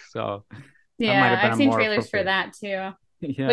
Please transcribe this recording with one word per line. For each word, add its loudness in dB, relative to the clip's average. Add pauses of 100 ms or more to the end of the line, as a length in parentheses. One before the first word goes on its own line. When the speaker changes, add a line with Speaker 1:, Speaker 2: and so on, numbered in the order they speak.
(120)
Speaker 1:
So -6
that -16
might -20 (340)
Speaker 2:
Yeah, 4
Speaker 1:
have 2
been 4
Speaker 2:
I've 2
Speaker 1:
a 0
Speaker 2:
seen 4
Speaker 1:
more 4
Speaker 2:
trailers 0
for -4
Speaker 1:
appropriate -2
Speaker 2:
that -2 (680)
too. -8
Speaker 1:
<laughs> -6
Yeah. -2